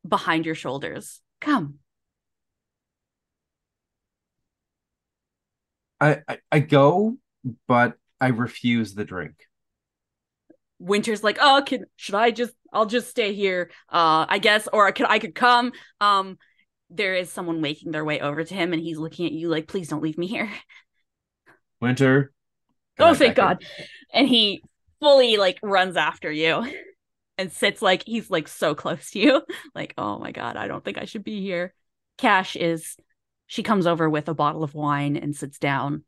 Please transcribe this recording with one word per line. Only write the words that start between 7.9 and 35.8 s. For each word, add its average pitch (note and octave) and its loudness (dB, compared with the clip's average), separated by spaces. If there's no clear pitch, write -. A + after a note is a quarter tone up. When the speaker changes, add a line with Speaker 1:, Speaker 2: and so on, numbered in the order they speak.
Speaker 2:
I B2+ 2
refuse A#2 -2
the G2+ -8
drink. F2 -12
Speaker 1:
Winter's G#3 -2
like, G#3 0
"Oh, C#4 6
can, A#3 -6
should - -8
I A#3 4
just, A#3 -6
I'll G#3+ 2
just A#3 -4
stay G#3 -2
here, F#3 -2
uh, D#3+ 2
I G3+ 0
guess, G#3+ 2
or G#3 6
I F#3+ 2
could, B3 0
I G#3+ 2
could G#3 -6
come." B3 2
Um, G3 0
there F#3 -4
is F3+ -4
someone E3+ -6
making D#3 -6
their D#3 -6
way D3+ -2
over D3 -4
to F3 -12
him, F3+ -2
and D#3+ -2
he's D#3+ -8
looking D#3+ -8
at - -4
you E3 -6
like, D#3+ -2
"Please F3+ -8
don't D3 -6
leave D#3 -6
me F3+ -6
here." G#3+ -6
Speaker 2:
Winter. C3 2
Speaker 1:
Oh, D#4 8
Speaker 2:
Come E4 8
Speaker 1:
thank C4 4
Speaker 2:
back F#3 2
Speaker 1:
God. - -20
Speaker 2:
in. - -18
Speaker 1:
And C4+ 4
he G#3+ 2
fully, C4 6
like, F#3 2
runs F#3+ 0
after D#3+ -2
you D#3+ 0
and F#3+ -6
sits, G3+ -2
like, F#3+ 2
he's, A3+ -8
like, D#3+ -2
so D#3 -2
close - -8
to G#3 -8
you. C4 4
<laughs> - -20
Like, D#3 -12
"Oh G#2 -6
my - -10
God, - -10
I G#2+ -8
don't - -10
think G3+ -8
I - -10
should G#3+ -12
be G#3+ -10
here." F#3 -6
Cash G3 2
is, E3 -4
she - -6
comes G3 2
over E3 2
with D3+ -2
a E3 -4
bottle D#3 -2
of D3 -8
wine C#3+ -2
and D3 -6
sits C#3 -12
down. C#3+ -4